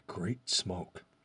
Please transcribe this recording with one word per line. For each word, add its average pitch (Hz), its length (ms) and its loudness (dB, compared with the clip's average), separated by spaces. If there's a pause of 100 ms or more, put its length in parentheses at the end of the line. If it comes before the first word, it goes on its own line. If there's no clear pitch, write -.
Great 98 420 -2
smoke. - 540 0 (220)